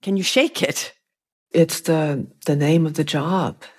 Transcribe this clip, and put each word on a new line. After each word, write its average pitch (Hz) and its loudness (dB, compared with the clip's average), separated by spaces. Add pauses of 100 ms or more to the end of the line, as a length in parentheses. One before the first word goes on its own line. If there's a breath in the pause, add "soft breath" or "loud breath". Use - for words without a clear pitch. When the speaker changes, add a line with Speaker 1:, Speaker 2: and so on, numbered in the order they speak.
Speaker 1:
Can 196 -2
you 190 -2
shake - 0
it? - -6 (580)
Speaker 2:
It's 165 2
the, 151 -2 (200)
the 147 2
name 160 2
of 156 -4
the 160 0
job, 156 -4 (160)